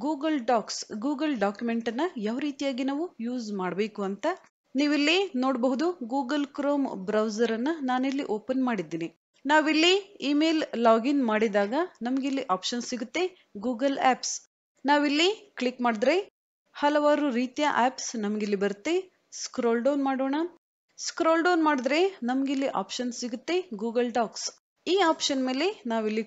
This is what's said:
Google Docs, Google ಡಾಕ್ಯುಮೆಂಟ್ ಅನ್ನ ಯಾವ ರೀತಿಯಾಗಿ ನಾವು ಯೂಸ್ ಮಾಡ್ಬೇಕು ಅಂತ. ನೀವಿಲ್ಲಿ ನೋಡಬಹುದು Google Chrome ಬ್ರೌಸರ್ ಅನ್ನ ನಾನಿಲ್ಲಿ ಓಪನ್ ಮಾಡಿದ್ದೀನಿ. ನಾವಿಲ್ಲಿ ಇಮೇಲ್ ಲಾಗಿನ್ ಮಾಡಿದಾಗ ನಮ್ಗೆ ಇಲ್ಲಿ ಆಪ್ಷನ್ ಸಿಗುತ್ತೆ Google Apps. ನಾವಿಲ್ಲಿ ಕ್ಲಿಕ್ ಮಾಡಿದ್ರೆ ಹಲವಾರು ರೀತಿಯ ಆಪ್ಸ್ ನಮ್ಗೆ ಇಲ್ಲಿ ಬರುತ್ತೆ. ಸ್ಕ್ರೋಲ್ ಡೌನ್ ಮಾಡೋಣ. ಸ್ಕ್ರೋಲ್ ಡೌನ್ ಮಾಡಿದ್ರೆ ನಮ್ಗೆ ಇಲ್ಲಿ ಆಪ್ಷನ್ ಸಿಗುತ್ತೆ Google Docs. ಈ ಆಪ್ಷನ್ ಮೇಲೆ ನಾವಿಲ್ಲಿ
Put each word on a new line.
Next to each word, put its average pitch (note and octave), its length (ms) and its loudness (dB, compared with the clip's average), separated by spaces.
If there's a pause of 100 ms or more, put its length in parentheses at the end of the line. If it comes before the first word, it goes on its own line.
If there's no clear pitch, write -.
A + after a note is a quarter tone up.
Google D4+ 340 -2 (140)
Docs, G#3 240 -2 (300)
Google D4 280 -2 (120)
ಡಾಕ್ಯುಮೆಂಟ್ A#3 460 -4
ಅನ್ನ D4 140 -2 (220)
ಯಾವ A#3 80 -4 (100)
ರೀತಿಯಾಗಿ C#4 460 -4
ನಾವು D#4 140 -4 (220)
ಯೂಸ್ B3 200 -6 (140)
ಮಾಡ್ಬೇಕು G3+ 480 -4
ಅಂತ. G3+ 160 -4 (520)
ನೀವಿಲ್ಲಿ D4 360 2 (280)
ನೋಡಬಹುದು C4 420 0 (260)
Google C#4 320 -2 (140)
Chrome C#4+ 260 0 (240)
ಬ್ರೌಸರ್ G#3+ 480 0
ಅನ್ನ A#3+ 140 -2 (200)
ನಾನಿಲ್ಲಿ C4 360 0 (100)
ಓಪನ್ C4 320 -4
ಮಾಡಿದ್ದೀನಿ. E3 400 -4 (440)
ನಾವಿಲ್ಲಿ D#4 380 6 (400)
ಇಮೇಲ್ D#4 320 4 (240)
ಲಾಗಿನ್ A#3 440 4
ಮಾಡಿದಾಗ G#3+ 440 2 (320)
ನಮ್ಗೆ C4 240 -2
ಇಲ್ಲಿ C4+ 140 -2 (120)
ಆಪ್ಷನ್ A#3 340 -4
ಸಿಗುತ್ತೆ B3 340 -4 (420)
Google B3+ 300 0 (160)
Apps. - 200 -4 (540)
ನಾವಿಲ್ಲಿ D4 420 4 (320)
ಕ್ಲಿಕ್ B3 280 -2
ಮಾಡಿದ್ರೆ A3+ 280 4 (600)
ಹಲವಾರು D4 500 4 (140)
ರೀತಿಯ C4 280 -2 (200)
ಆಪ್ಸ್ - 240 -6 (140)
ನಮ್ಗೆ G#3 220 -2
ಇಲ್ಲಿ G3+ 180 0
ಬರುತ್ತೆ. G3+ 300 -2 (480)
ಸ್ಕ್ರೋಲ್ A#3 460 0
ಡೌನ್ C#4+ 200 0
ಮಾಡೋಣ. C4+ 260 -2 (720)
ಸ್ಕ್ರೋಲ್ E4 400 2
ಡೌನ್ E4+ 200 4
ಮಾಡಿದ್ರೆ C#4 320 2 (300)
ನಮ್ಗೆ C4+ 260 0
ಇಲ್ಲಿ C4+ 140 -2 (120)
ಆಪ್ಷನ್ B3 380 -6
ಸಿಗುತ್ತೆ B3 360 -4 (260)
Google A#3+ 260 0 (120)
Docs. - 220 -4 (440)
ಈ F4 100 2 (140)
ಆಪ್ಷನ್ C#4+ 400 0
ಮೇಲೆ C#4+ 180 0 (240)
ನಾವಿಲ್ಲಿ A3 340 -2